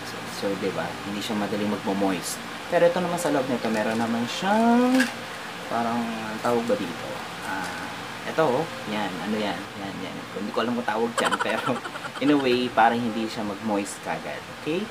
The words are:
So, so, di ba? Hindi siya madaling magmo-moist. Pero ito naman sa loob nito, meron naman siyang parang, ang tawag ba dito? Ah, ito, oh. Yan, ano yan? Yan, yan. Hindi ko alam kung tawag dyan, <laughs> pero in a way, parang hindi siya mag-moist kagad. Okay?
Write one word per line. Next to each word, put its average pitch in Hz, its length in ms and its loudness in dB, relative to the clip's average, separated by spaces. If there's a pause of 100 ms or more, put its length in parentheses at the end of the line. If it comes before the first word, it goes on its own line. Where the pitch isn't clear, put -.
So, - 120 -8 (280)
so, - 20 0 (140)
di 98 160 0
ba? 82 80 -2 (240)
Hindi 101 160 -4
siya 107 160 0
madaling 104 320 0
magmo-moist. 98 640 0 (320)
Pero 170 240 6
ito 185 80 2
naman 175 160 0
sa 151 160 2
loob 135 160 2
nito, 117 240 0
meron 110 240 2
naman 117 320 0
siyang 233 720 6 (720)
parang, 117 320 0
ang 110 400 -4
tawag 120 240 4
ba 107 80 4
dito? - 320 -4 (400)
Ah, 92 400 -4 (400)
ito, 135 160 2
oh. 147 240 4 (240)
Yan, 104 200 -2 (120)
ano 107 160 0
yan? 98 200 -2 (200)
Yan, 98 240 -8
yan. 87 120 -8 (200)
Hindi 101 160 -4
ko - 80 -2
alam 117 160 0
kung 117 160 -2
tawag 117 240 0
dyan, - 240 2
<laughs> - 80 -2
pero 113 320 0 (400)
in 143 140 4
a 143 40 6
way, 123 360 4
parang 117 240 6
hindi 113 320 0
siya 110 160 -4
mag-moist 101 560 -2
kagad. 73 400 -6 (200)
Okay? 165 300 -2